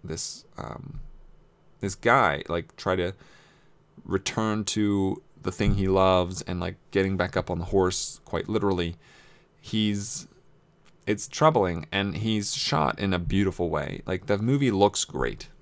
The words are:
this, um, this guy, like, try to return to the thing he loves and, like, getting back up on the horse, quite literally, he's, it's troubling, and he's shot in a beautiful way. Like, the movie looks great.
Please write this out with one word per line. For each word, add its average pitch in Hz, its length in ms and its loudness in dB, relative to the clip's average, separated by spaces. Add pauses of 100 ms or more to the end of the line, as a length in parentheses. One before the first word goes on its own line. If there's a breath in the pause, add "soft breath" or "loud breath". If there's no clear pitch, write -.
this, - 400 -10 (140)
um, - 420 -12 (800)
this 98 140 -4
guy, 113 540 4
like, 85 280 -4
try 92 180 0
to 92 200 0 (880 soft breath)
return 107 600 -2
to 101 580 0 (200)
the - 100 -4
thing 101 220 2
he 98 140 2
loves 92 540 4
and, 90 180 -6
like, 90 160 -6 (140)
getting 95 260 2
back 90 200 -2
up 90 140 -2
on 87 80 -2
the 85 80 -6
horse, - 580 0
quite - 240 -6
literally, 92 480 0 (640 soft breath)
he's, 104 680 -2 (800)
it's 107 220 -2
troubling, 101 640 2
and 98 260 -2
he's 107 360 0
shot - 440 0
in 95 160 0
a 87 40 0
beautiful 90 520 0
way. 76 340 -4
Like, 92 220 -6
the 101 120 0
movie 127 340 2
looks 98 320 4
great. - 440 -6 (140)